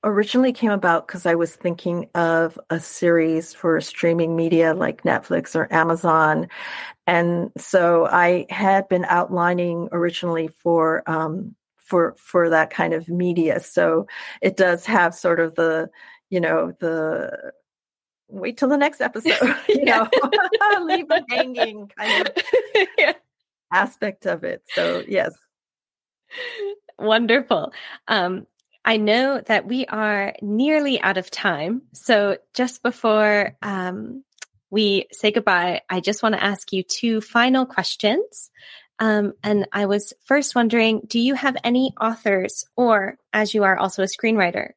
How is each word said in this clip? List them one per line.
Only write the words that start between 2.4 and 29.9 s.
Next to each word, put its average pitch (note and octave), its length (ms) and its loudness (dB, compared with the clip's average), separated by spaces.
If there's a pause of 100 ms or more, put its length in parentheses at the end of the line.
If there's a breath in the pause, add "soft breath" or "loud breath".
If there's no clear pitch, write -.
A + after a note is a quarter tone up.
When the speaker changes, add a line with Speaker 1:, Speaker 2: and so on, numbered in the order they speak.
Speaker 1:
a E3 100 -2
series E3 760 0
for E3 280 0
streaming E3+ 540 0
media E3 380 2
like - 300 -2
Netflix - 520 -2
or D#3+ 180 -2
Amazon. D#3+ 760 2 (580 loud breath)
And E3+ 500 0
so E3+ 500 4
I F3 420 4
had G3 400 2
been F3+ 160 0
outlining F3 880 0
originally E3+ 560 -2
for, D#3+ 600 0
um, D#3+ 460 -4 (220)
for, - 400 0
for E3+ 320 0
that D#3+ 200 4
kind E3 240 -2
of E3 160 -6
media. F3 520 0
So E3+ 460 0 (340 loud breath)
it F#3+ 160 0
does F3 280 2
have F3 300 2
sort E3+ 240 0
of E3 160 -2
the, D#3+ 340 0 (400 loud breath)
you F#3 120 0
know, E3 380 -2
the E3 720 -6 (760)
wait G3+ 280 -8
till C4+ 120 0
the C#4+ 80 2
next D4+ 240 0
episode, A#3+ 600 0
<laughs> - 80 -18
you C#4+ 160 4
know, A3+ 220 2 (140)
<laughs> G4+ 600 0
leave F4 300 -2
it D#4+ 180 2
hanging A#3+ 580 -4 (100)
kind - 300 -2
of - 60 -10 (320)
Speaker 2:
<laughs> - 320 0
Yeah. D#4+ 160 2 (580)
Speaker 1:
aspect G3 540 -2
of F3 180 -4
it. F3 200 -8 (120)
So, F3 320 -2
yes. F#3+ 260 -2 (1700 loud breath)
Speaker 2:
Wonderful. A3+ 720 0 (340 loud breath)
Um, F#3 400 -2 (380)
I A3 120 4
know A#3 440 2
that - 240 0
we B3 220 -4
are G#3 540 -2